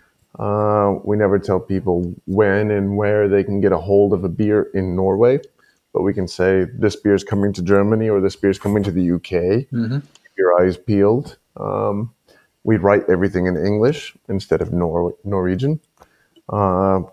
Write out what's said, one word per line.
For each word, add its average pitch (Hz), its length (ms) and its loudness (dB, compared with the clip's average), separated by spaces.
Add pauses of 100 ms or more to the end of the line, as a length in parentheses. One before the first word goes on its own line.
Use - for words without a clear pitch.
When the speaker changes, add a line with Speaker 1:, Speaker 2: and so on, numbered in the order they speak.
(400)
Speaker 1:
Uh, 104 640 0
we 104 140 -2
never 101 220 2
tell 92 200 -2
people 90 540 -2 (140)
when 104 440 0
and 101 240 0
where 104 320 0
they 98 160 2
can 101 160 -4
get 95 140 2
a 85 40 2
hold 98 360 2
of 92 100 -2
a 92 60 -4
beer 104 440 0
in 92 220 -2
Norway, 101 440 2 (540)
but - 100 0
we 101 100 0
can 92 140 -4
say, 92 380 0 (120)
"This 104 180 0
beer 101 200 2
is 95 80 0
coming 101 300 -2
to 95 80 -8
Germany," 101 480 2
or, 101 120 2
"This 98 160 -2
beer 98 140 2
is 95 80 -4
coming 101 240 0
to 98 80 -2
the 90 120 0
U 87 160 0
K." 95 540 -2
Speaker 2:
Mm-hmm. 117 260 -4
Speaker 1:
Keep - 380 -16
your 90 240 4
eyes 92 160 0
peeled. 107 600 0 (200)
Um, 104 540 -4 (520)
we 113 140 2
write 101 320 4
everything 90 380 0
in 90 100 0
English 104 580 -2 (140)
instead 95 320 -2
of 87 100 -4
Nor-, 87 520 -2
Norwegian, 98 560 -2 (680)
uh, 95 520 2 (120)